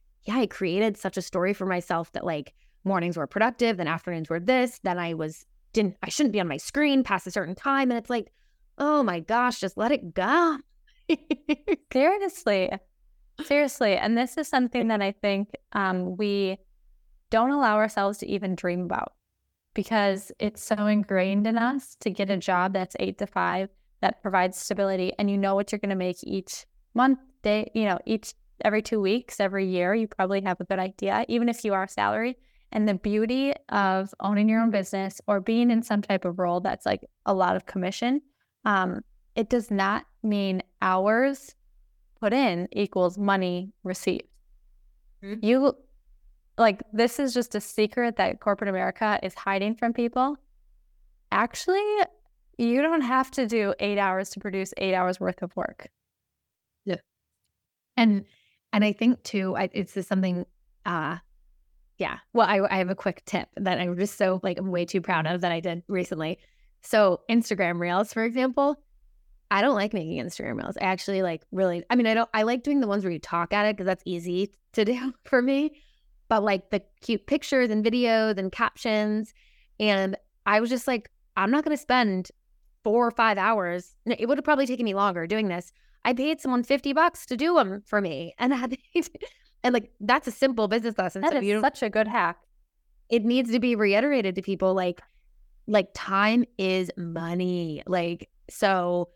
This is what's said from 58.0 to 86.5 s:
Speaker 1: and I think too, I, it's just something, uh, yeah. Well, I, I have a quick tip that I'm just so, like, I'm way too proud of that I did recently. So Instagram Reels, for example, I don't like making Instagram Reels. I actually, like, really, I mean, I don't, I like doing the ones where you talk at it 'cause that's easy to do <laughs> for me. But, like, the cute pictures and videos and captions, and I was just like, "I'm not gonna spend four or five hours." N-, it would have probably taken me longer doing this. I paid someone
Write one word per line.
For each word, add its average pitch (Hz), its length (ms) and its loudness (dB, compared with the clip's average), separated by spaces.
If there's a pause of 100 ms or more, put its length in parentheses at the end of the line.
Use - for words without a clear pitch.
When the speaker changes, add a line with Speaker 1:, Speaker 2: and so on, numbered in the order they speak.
Speaker 1:
and 208 140 4
I 208 80 2
think 233 300 2
too, 190 340 -2
I, - 160 0
it's 196 200 -6
just 185 140 -6
something, 190 380 0 (400)
uh, 165 320 -4 (800)
yeah. - 200 -4 (160)
Well, 226 140 6
I, 196 220 2
I 196 80 0
have 180 120 0
a 190 60 -4
quick - 300 -4
tip - 320 -4
that 185 220 -2
I'm 175 180 -2
just 202 200 -4
so, 185 260 2
like, 180 140 -4
I'm 190 140 -4
way 175 140 -2
too 180 160 -2
proud 165 260 -2
of 175 140 -2
that 175 100 0
I 165 80 -2
did 170 280 -6
recently. 180 520 -4 (420)
So 202 480 4
Instagram 190 500 2
Reels, 180 320 0
for 226 120 -2
example, 262 520 0 (760)
I 196 100 2
don't 254 140 4
like 208 180 -2
making 170 300 -4
Instagram 127 340 -8
Reels. - 200 -8
I - 80 -4
actually, 190 360 -2
like, 170 300 -4
really, 180 380 0
I 247 60 2
mean, 247 120 4
I 220 60 2
don't, 226 200 0
I 214 100 2
like 240 200 -2
doing 285 160 0
the 247 80 2
ones 202 160 0
where 185 80 -2
you 160 80 -6
talk 170 340 -4
at 208 140 2
it 208 100 0
'cause 190 80 -8
that's 185 200 0
easy 180 460 -2 (220)
to 214 120 2
do 247 340 -2
<laughs> - 60 -20
for 247 160 2
me. 277 380 0 (480)
But, 214 160 2
like, 196 280 0
the 202 100 0 (200)
cute - 260 -4
pictures 269 420 2
and 214 160 0
videos 226 520 2
and 190 140 -4
captions, 214 800 -2 (460)
and 196 360 0 (300)
I 208 160 4
was 233 80 0
just 247 180 -2
like, 247 240 -4 (240)
"I'm 196 160 2
not 302 140 2
gonna 302 120 0
spend 208 540 0 (520)
four 233 220 4
or 233 60 0
five 226 260 2
hours." 185 560 -2 (140)
N-, 233 100 0
it 226 100 -2
would 269 100 2
have - 80 -6
probably 277 200 4
taken 240 200 -2
me 196 100 -2
longer 185 320 0
doing 208 220 0
this. 175 220 -6 (320)
I 247 100 2
paid 294 280 -2
someone 247 220 0